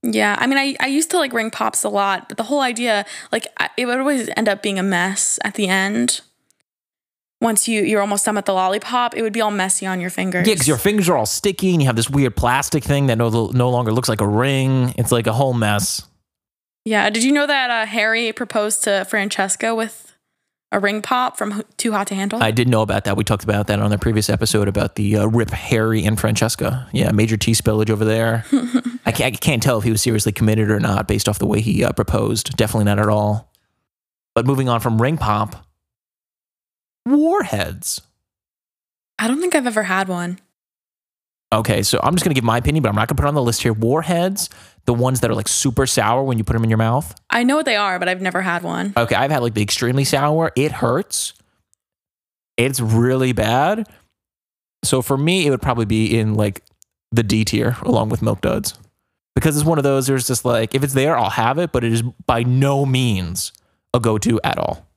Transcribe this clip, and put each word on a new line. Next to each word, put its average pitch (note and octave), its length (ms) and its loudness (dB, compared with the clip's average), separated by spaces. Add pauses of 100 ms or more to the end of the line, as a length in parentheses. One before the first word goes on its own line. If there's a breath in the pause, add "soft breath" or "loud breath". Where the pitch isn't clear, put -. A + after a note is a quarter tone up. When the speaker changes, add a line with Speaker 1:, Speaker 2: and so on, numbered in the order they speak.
Speaker 1:
Yeah, G#3+ 360 0
I - 80 0
mean, C4+ 120 2
I, C#4 220 -2
I - 60 -2
used D4 240 -2
to D4+ 80 0
like A#3+ 140 -2
Ring A3+ 180 -4
Pops - 340 -4
a G#3+ 40 0
lot, G3 400 -2
but - 100 -10
the A3+ 60 -4
whole C#4 180 0
idea, A#3 420 -2 (280 loud breath)
like, - 140 -2 (120)
I, - 180 -2
it - 100 -2
would A#3+ 120 -2
always C4+ 380 0
end A3+ 120 2
up A3+ 140 -2
being G3 160 -2
a F#3 40 -2
mess F#3+ 640 -2
at G#3 100 -4
the G3+ 140 -2
end. G3 520 0 (1200)
Once A3+ 260 0
you, A3 140 2
you're G#3 180 2
almost G3+ 240 -2
done G#3+ 120 0
with G3 100 -2
the G3 80 0
lollipop, G#3+ 600 -2
it - 80 -4
would A3 100 -2
be A3+ 100 -4
all G#3+ 80 0
messy F#3+ 360 -2
on F#3 140 -4
your F3 100 -6
fingers. F#3 380 -2
Speaker 2:
Yeah, A3 60 4
'cause C#3 140 0
your C#3 100 2
fingers G3+ 300 2
are E3+ 80 4
all A2 100 0
sticky, F#3+ 460 0
and E3 100 4
you C3+ 40 4
have A#2+ 100 2
this A2+ 120 0
weird C3+ 280 2
plastic C3 460 0
thing C#3+ 260 2
that A2+ 100 2
no, A#2 100 2 (240)
no B2 180 2
longer B2 220 0
looks A#2+ 160 0
like A2 140 0
a G2+ 40 2
ring. C3 680 2
It's, A#2+ 160 0
like, A#2 140 2
a A2 80 0
whole C3 180 0
mess. G#2 500 -2 (840)
Speaker 1:
Yeah, G#3+ 240 2
did A3+ 140 -2
you C4+ 80 4
know D4 140 2
that, C4+ 220 0
uh, A3+ 180 -2
Harry A3 460 -2
proposed G#3+ 520 -4
to G3 260 0
Francesca G3+ 640 -2
with A3+ 400 -8 (580)
a G3+ 60 0
Ring G3+ 240 -2
Pop B3+ 340 -2
from G#3 220 -6
H-, G#3+ 80 -8 (100)
Too A3 160 -4
Hot G3+ 140 -2
to - 80 -6
Handle? - 280 -4
Speaker 2:
I A2 100 2
did A#2+ 160 4
know A2+ 120 4
about G#2 240 0
that. G2 120 0
We A2 80 -2
talked G#2 200 0
about G#2 220 0
that G#2 140 0
on G#2 100 0
the G#2 80 0
previous G#2+ 320 0
episode G#2+ 380 0
about G2+ 260 -2
the, G#2 220 0
uh, G#2 100 2
Rip A2 240 0
Harry A2 540 0
and G#2+ 140 0
Francesca. A2+ 720 -2
Yeah, - 200 0
major A2 240 2
tea A2+ 160 0
spillage G#2+ 380 2
over G#2+ 140 2
there. A2+ 440 0
Speaker 1:
<laughs> B3 560 -2
Speaker 2:
I - 80 2
ca-, - 140 -2
I C3+ 60 0
can't C3 300 -2
tell B2+ 160 2
if G#2 60 -2
he A#2+ 60 2
was G#2+ 100 2
seriously A2 320 0
committed A2 380 2
or G#2+ 100 2
not G2+ 260 0
based G#2+ 220 0
off G#2 100 -2
the - 80 -2
way G#2 140 0
he, A2+ 240 0
uh, - 80 0
proposed. A2 640 -2
Definitely A2 300 0
not G#2 120 2
at G#2+ 100 2
all. G#2+ 440 -2 (800)
But A#2 120 0
moving C3+ 240 2
on A#2 100 2
from A2+ 220 2
Ring D3+ 160 0
Pop, G#2+ 480 -2 (1400)
Warheads. D4 960 0 (1160)
Speaker 1:
I A3 100 -2
don't C4+ 120 0
think F4+ 140 -2
I've C4+ 120 2
ever G#3+ 180 0
had F#3 240 -2
one. F3 300 -6 (1120)
Speaker 2:
Okay, G#2+ 300 2
so - 200 0
I'm D3+ 120 2
just F3+ 100 0
gonna D#3+ 100 2
give C3 100 2
my A2+ 140 2
opinion, C#3+ 240 0
but A2+ 60 2
I'm G#2 80 0
not A2 120 2
gonna D3 80 -2
put C#3+ 80 2
it C#3+ 40 2
on D3 60 0
the C#3+ 80 2
list A#2+ 200 0
here. A#2+ 100 2
Warheads, E3 800 0 (360 loud breath)
the A#2+ 80 2
ones B2 260 2
that A#2 100 0
are, A2 40 0
like, A2 140 -4
super C3+ 380 0
sour A#2+ 360 2
when B2+ 160 0
you G#2+ 60 -2
put - 100 0
'em A2+ 80 2
in A2+ 80 2
your A2 80 2
mouth? A#2 340 0 (160)
Speaker 1:
I A#3+ 140 2
know C4 140 4
what D#4 100 0
they A#3 100 0
are, G3 220 0
but F3+ 100 -2
I've F#3 140 -4
never F#3 200 -2
had F3 200 -2
one. F3 340 -4
Speaker 2:
Okay, A#2 200 2
I've C#3 160 0
had, C3 100 0
like, A#2 120 -2
the G#2+ 80 0
extremely B2 420 0
sour. D3+ 500 0
It C#3+ 180 0
hurts. - 600 -4 (1200)
It's C3 240 0
really B2 520 2
bad. C#3 560 2 (960 soft breath)
So C3 180 0
for C3+ 160 0
me, E3 280 2
it C#3+ 40 4
would B2+ 100 0
probably A#2 260 0
be A2 300 2
in, G#2+ 180 0
like, G#2 280 -2 (480)
the A2+ 140 2
D A2 200 2
tier A#2 380 0
along A2+ 280 0
with A#2 120 -4
Milk A2 180 -2
Duds. - 340 -4 (600)
Because D3 220 2
it's D3+ 100 0
one D#3+ 120 2
of C#3 60 -2
those, C3+ 220 2
there's C3+ 200 0
just, B2 180 -2
like, A#2 300 0
if C3+ 100 2
it's C3+ 100 -4
there, C3+ 240 2
I'll A#2 120 0
have A#2+ 280 0
it, F3 140 -2
but A#2+ 120 0
it A#2 80 2
is A2+ 100 2 (240)
by A#2+ 180 2
no C#3 420 2
means G#2+ 680 -2 (400 soft breath)
a B2 80 2
go-to A2 440 2
at - 140 0
all. - 280 -6 (100)